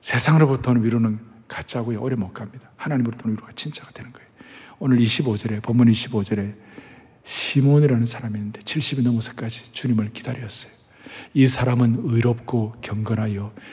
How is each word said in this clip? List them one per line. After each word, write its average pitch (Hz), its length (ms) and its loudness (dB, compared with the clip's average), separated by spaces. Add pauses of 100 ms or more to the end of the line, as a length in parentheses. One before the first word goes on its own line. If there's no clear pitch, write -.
세상으로부터 135 680 4
오는 117 100 4
위로는 113 380 2 (260)
가짜고요. 117 540 -6
오래 127 160 -2
못 95 160 -6
갑니다. - 440 -16
하나님으로부터 120 520 -4
오는 107 80 -2
위로가 - 180 -16
진짜가 - 380 -12
되는 127 200 -18
거예요. - 160 -20 (520)
오늘 127 200 4
이십오 117 360 2
절에, 107 240 -4
본문 120 280 4
이십오 107 360 0
절에 104 280 -4 (680)
시몬이라는 139 840 2
사람이 113 320 -6
있는데 104 260 -8
칠십이 139 400 -4
넘어서까지 117 720 -4
주님을 110 380 -2
기다렸어요. - 600 -10 (640)
이 135 120 6
사람은 123 560 2
의롭고 117 800 0
경건하여 107 720 -4 (180)